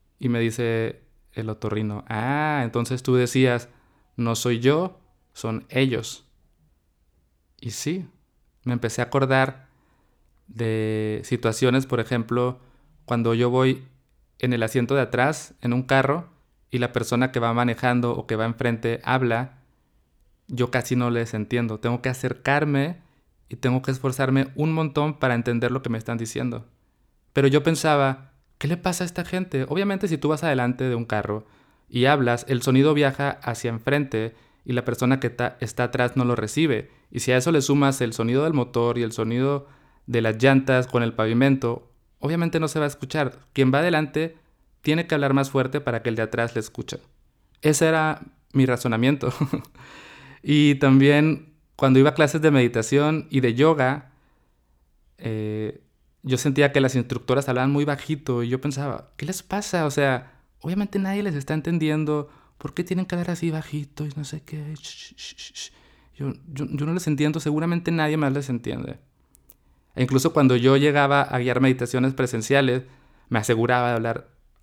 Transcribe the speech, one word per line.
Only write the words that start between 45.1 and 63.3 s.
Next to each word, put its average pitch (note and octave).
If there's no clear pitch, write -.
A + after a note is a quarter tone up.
hablar C#3+
más C3+
fuerte C3
para A#2+
que A#2+
el A#2
de A2
atrás A2+
le A2+
escuche. -
Ese D3+
era D#3
mi C3+
razonamiento. B2
<laughs> -
Y D3
también C#3+
cuando C3
iba C#3
a D3
clases D3+
de D#3
meditación C#3
y C#3
de A#2+
yoga, C#3
eh, G#2+
yo C3
sentía C#3
que C#3+
las C3
instructoras B2+
hablaban B2+
muy C#3+
bajito C#3
y A#2
yo B2+
pensaba, C#3
"¿Qué C#3+
les F#3
pasa? F#3
O C#3+
sea, C3+
obviamente G3
nadie G3
les G3
está C#3+
entendiendo. D3+
¿Por -
qué -
tienen F3+
que F#3
hablar F3